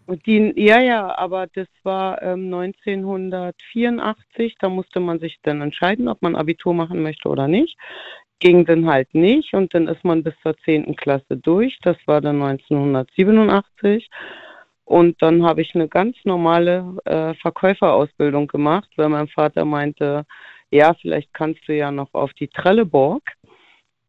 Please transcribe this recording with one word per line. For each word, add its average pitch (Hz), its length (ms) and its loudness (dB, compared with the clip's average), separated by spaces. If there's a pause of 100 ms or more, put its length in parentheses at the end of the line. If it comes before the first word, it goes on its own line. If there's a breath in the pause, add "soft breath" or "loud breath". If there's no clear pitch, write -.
Und 180 200 -12
die, 214 300 2
ja, 214 240 6
ja, 233 380 0
aber 185 300 -6
das 190 200 -12 (160)
war, 190 380 -4
ähm, 185 280 -6
neunzehnhundertvierundachtzig, 196 2000 -6
da 190 100 -2
musste 185 320 -6
man 170 180 -4
sich 160 240 -12
dann 147 180 -4
entscheiden, 190 460 -2
ob 220 140 -6
man 170 140 -2
Abitur 165 380 -2
machen 165 300 -4
möchte 156 260 -6
oder 139 180 -2
nicht. 233 300 0 (640 loud breath)
Ging 175 260 8
dann 165 220 2
halt 135 260 0
nicht 208 400 2
und 196 200 0
dann 165 140 0
ist 160 160 -6
man 165 200 0
bis 156 180 -6
zur 156 180 -4
zehnten 151 360 -2
Klasse 135 420 -4
durch, 196 460 0
das 175 220 0
war 151 160 2
dann 147 180 -2
neunzehnhundertsiebenundachtzig. 185 1700 0 (760 loud breath)
Und 170 380 4
dann 170 220 4
habe 160 180 2
ich - 140 -6
eine 165 120 0
ganz 208 380 -2
normale, 175 800 0
äh, 160 300 -4
Verkäuferausbildung 147 1120 0
gemacht, 151 500 -2
weil 156 100 2
mein 151 220 -2
Vater 156 340 -2
meinte, 147 640 -4 (440 loud breath)
"Ja, 151 300 6
vielleicht 156 340 -6
kannst 160 340 -6
du 156 80 -4
ja 143 160 -2
noch 143 220 -8
auf 139 200 -4
die - 160 -10
Trelleborg." 180 760 2 (840 soft breath)